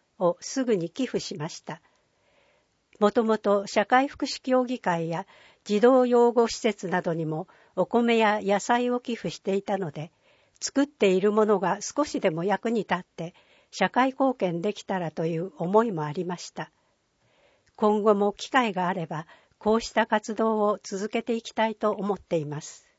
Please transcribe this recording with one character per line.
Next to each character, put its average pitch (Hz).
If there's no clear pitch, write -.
を 175
す -
ぐ 226
に 170
寄 262
付 190
し -
ま 151
し -
た。 165
も 208
と 233
も 220
と 202
社 208
会 262
福 -
祉 -
協 254
議 247
会 170
や 165
児 202
童 254
養 240
護 226
施 -
設 208
な 175
ど 170
に 160
も 156
お 185
米 233
や 214
野 196
菜 247
を 247
寄 233
付 175
し -
て 190
い 196
た 196
の 175
で、 151
作 -
っ 285
て 208
い 185
る 208
も 214
の 208
が 196
少 -
し -
で 196
も 165
役 202
に 233
立 185
っ 180
て 170
社 185
会 262
貢 269
献 170
で 208
き -
た 190
ら 165
と 160
い 165
う 190
思 196
い 233
も 156
あ 151
り 185
ま 175
し -
た。 160
今 214
後 214
も 202
機 -
会 240
が 180
あ 190
れ 175
ば、 160
こ 214
う 226
し -
た 226
活 240
動 220
を 208
続 202
け 226
て 240
い 226
き -
た 226
い 220
と 214
思 202
っ -
て -
い 147
ま 147
す。 -